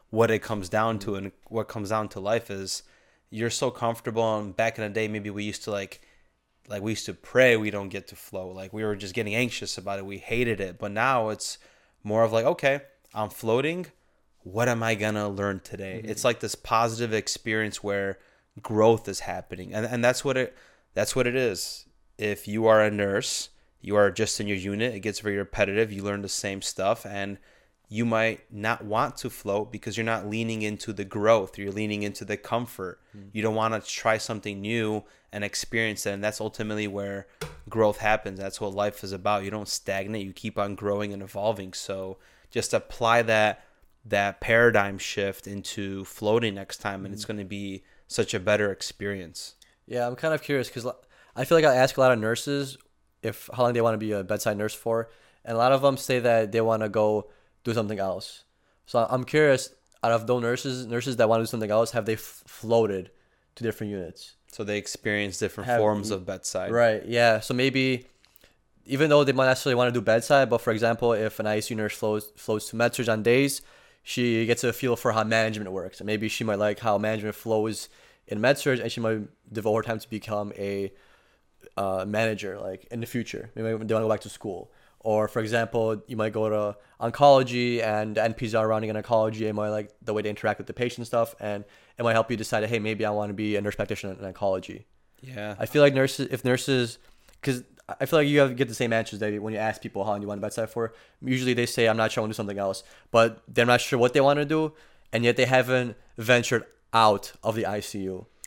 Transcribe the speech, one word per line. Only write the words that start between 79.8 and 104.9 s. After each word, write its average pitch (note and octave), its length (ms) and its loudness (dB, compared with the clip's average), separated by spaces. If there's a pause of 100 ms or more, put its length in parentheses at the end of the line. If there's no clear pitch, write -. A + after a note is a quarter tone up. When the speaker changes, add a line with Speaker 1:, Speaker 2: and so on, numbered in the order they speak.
Speaker 2:
time A2+ 160 -4
to - 100 -18
become G#2 480 -6
a, G2 360 -4 (840)
uh, F#2+ 300 -2
manager, G#2 520 -2
like, F#2+ 320 -10
in A#2+ 100 -8
the A2+ 60 -8
future. - 480 -8
Maybe A2 140 -6
they A2+ 60 -2
wanna A2 100 -6 (220)
go - 20 0
back G#2+ 140 0
to - 80 -14
school. - 420 -10 (280)
Or, G#2+ 280 2
for A2+ 120 -4
example, A2 640 0
you B2 100 -10
might G#2+ 160 -2
go A2 160 0
to G#2 280 0 (240)
oncology A#2+ 800 6
and G#2+ 340 0
the A2 80 4
N A2+ 100 0
Ps A2 200 -4
are A2 120 4
running A2 240 0
in G#2+ 60 -2
oncology, A2 500 0
and G#2+ 100 -2
might G#2+ 140 -2
like G#2+ 220 -4 (100)
the A2 120 -4
way G#2+ 80 0
they G#2+ 80 -2
interact G#2 280 -2
with G2 80 -10
the - 80 -10
patient B2 320 -4
stuff, A#2 320 0
and G#2 260 -6 (340)
it A#2+ 40 -4
might A#2 120 4
help A2+ 160 4
you B2 60 -2
decide, G#2+ 280 0
"Hey, A2+ 140 0
maybe G#2+ 260 -2
I G#2 60 2
wanna G#2 240 -2
be G#2+ 220 -2
a G2+ 40 0
nurse G2+ 160 -4
practitioner G2+ 380 -6
in F#2+ 180 -12
oncology." G2 520 -4 (360)
Speaker 1:
Yeah. G#2+ 380 -10
Speaker 2:
I A2+ 80 -4
feel D3 160 4
like C#3+ 120 8
nurses, C3+ 360 2
if B2+ 140 -4
nurses, B2 540 2 (440)
'cause B2+ 200 -2 (380)
I - 60 -2
feel D#3+ 120 4
like D3 100 4
you C#3+ 120 6
have, C3+ 160 6
get B2+ 120 0
the A2+ 60 -10
same A#2 180 0
answers A2+ 280 -2
that G#2 200 -2
when A2 140 -6
you G#2 40 -4
ask A2 220 -2
people G2+ 240 -6
how G#2+ 60 -2
long G2+ 100 -2
you G2+ 80 -6
want G2+ 100 -4
a G2 40 -10
bedside G#2+ 260 -4
for. A2+ 240 -4 (300)
Usually B2+ 320 0
they A#2+ 100 0
say, A#2 240 2
"I'm A2 80 4
not A2 160 2
sure, - 80 -2
I - 40 2
wanna G#2+ 100 -4
do - 20 -14
something G2+ 220 -6
else." G2 240 -2 (280)
But A2+ 380 4
they're - 160 4
not B2 160 6
sure - 180 0
what B2 140 4
they D3 80 4
wanna C#3+ 240 6
do, D#3 300 0 (380)